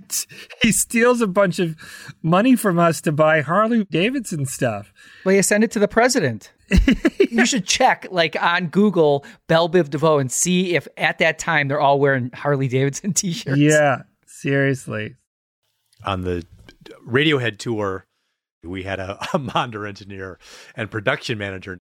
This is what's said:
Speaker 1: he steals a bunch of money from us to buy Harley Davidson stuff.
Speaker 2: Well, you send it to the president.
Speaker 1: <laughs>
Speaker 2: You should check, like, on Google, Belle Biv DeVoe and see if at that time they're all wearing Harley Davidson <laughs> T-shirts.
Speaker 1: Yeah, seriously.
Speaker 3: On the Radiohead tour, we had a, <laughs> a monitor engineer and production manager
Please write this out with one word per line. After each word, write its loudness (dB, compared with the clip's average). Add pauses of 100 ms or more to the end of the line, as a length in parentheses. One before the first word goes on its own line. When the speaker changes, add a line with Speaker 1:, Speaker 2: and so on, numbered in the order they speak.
(640)
Speaker 1:
he 2
steals 0
a 2
bunch 0
of -2 (460)
money 4
from 0
us 2
to -2
buy 4
Harley 0
Davidson -2
stuff. -6 (320)
Speaker 2:
Well, 4
you 4
send 4
it 0
to -4
the 4
president. 0 (180)
Speaker 1:
<laughs> 6 (520)
Speaker 2:
You 4
should -2
check, 0
like, 0
on 0
Google, 2 (220)
Belle 2
Biv 2
DeVoe 0
and -2
see 0
if -4
at -2
that 0
time -2
they're -2
all 4
wearing 2
Harley -2
Davidson -2
<laughs> -6
T-shirts. -4
Speaker 1:
Yeah, 2 (240)
seriously. -4 (920)
Speaker 3:
On -4
the -4 (640)
Radiohead 0
tour, -4 (600)
we -10
had -8
a, -10 (120)
<laughs> -6
a -2
monitor -6
engineer -14 (340)
and -10
production -4
manager -10